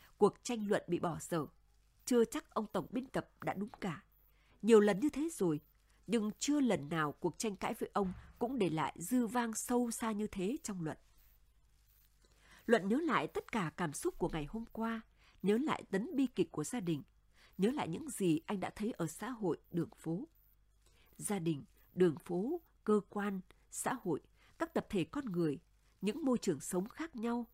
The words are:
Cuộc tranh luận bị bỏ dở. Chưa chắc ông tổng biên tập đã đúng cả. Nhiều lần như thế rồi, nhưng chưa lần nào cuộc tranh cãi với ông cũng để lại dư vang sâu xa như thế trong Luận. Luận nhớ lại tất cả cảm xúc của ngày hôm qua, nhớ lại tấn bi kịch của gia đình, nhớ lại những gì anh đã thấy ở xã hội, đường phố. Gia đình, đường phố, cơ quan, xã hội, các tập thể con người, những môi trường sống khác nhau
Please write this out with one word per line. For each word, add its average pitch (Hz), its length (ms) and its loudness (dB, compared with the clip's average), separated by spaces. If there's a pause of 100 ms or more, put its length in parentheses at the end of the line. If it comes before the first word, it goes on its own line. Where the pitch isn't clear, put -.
(180)
Cuộc 202 260 2
tranh 220 240 -4
luận 196 200 2
bị 175 120 0
bỏ 160 220 -2
dở. 160 240 -2 (600)
Chưa 240 200 6
chắc - 280 -6
ông 214 140 -2
tổng 175 220 -4
biên 247 160 -4
tập - 240 -6 (120)
đã 151 120 -2
đúng 202 160 -6
cả. - 340 -6 (580)
Nhiều 214 180 10
lần 208 200 6
như 294 100 2
thế 294 200 -2
rồi, 165 320 0 (460)
nhưng 214 320 0
chưa 294 200 2
lần 180 300 2
nào 156 220 0
cuộc - 260 -4
tranh 208 180 -2
cãi - 180 -4
với - 200 -6
ông 190 200 2 (260)
cũng 247 180 -2
để 185 120 4
lại 156 300 0
dư 240 280 2
vang 233 260 0
sâu 247 380 0
xa 220 200 -2
như 208 160 -2
thế 202 360 -2
trong 185 200 -6
Luận. 151 140 -4 (1700)
Luận 202 220 4
nhớ 220 100 2
lại 220 300 0
tất - 240 -8
cả 180 260 0
cảm 156 160 -2
xúc - 240 -6
của 170 120 -2
ngày 147 160 -4
hôm 226 260 -10
qua, 226 300 -6 (400)
nhớ 202 160 4
lại 277 340 -2
tấn 254 240 -2
bi 262 120 2
kịch - 240 -2
của 151 120 -4
gia 240 160 -6
đình, 170 240 -2 (540)
nhớ 196 140 4
lại 294 160 -2
những 233 220 -6
gì 175 360 2
anh 208 140 -4
đã 170 100 -4
thấy 214 220 -4
ở 170 160 -4
xã 208 220 -8
hội, 214 280 -2 (140)
đường 165 260 -2
phố. 180 300 -6 (880)
Gia 202 220 -4
đình, 160 260 -2 (280)
đường 175 260 6
phố, 233 420 -4 (220)
cơ 214 260 4
quan, 202 320 -4 (300)
xã - 220 -2 (100)
hội, 165 180 -2 (360)
các 330 160 -6
tập 175 160 -2
thể 185 140 0
con 285 220 -6
người, 170 340 0 (420)
những 214 240 -2
môi 254 120 4
trường 151 220 0
sống 185 300 -4
khác - 260 -10
nhau 233 380 -4